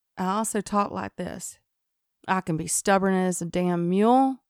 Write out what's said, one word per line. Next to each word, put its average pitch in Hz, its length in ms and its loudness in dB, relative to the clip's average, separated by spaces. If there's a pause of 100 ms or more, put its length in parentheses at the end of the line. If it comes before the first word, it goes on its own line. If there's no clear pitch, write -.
(180)
I 190 200 -2
also 220 240 -2
talk 202 300 -2
like 185 240 -8
this. - 420 -10 (680)
I 185 140 0
can 165 160 -4
be 170 100 -6
stubborn 190 460 2
as 185 280 0
a 170 40 -4
damn 175 440 0
mule. 247 500 4 (100)